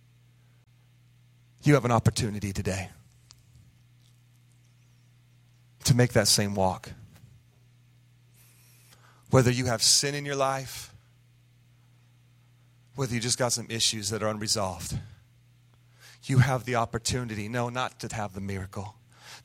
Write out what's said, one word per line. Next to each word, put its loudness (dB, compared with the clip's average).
you 6
have 4
an 2
opportunity 0
today -4
to 4
make 4
that 4
same 2
walk. -2
Whether 6
you 0
have -2
sin 4
in -6
your -4
life, -4
whether -4
you -2
just -2
got 0
some -6
issues -2
that -4
are 0
unresolved, -4
you 2
have 4
the -2
opportunity, -2
no, -2
not -6
to -10
have -6
the -10
miracle, -8